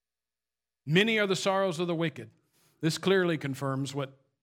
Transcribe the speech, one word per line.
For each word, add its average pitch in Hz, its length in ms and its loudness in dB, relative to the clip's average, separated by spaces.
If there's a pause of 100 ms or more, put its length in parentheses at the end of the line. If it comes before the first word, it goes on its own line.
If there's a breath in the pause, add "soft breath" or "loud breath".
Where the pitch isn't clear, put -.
(840)
Many 214 360 4
are 208 80 2
the 190 80 0
sorrows 190 420 0
of 180 80 -2
the 170 80 -2
wicked. 147 340 -4 (520 soft breath)
This 156 180 0
clearly 180 400 2
confirms 135 560 -4
what 135 220 -8 (260)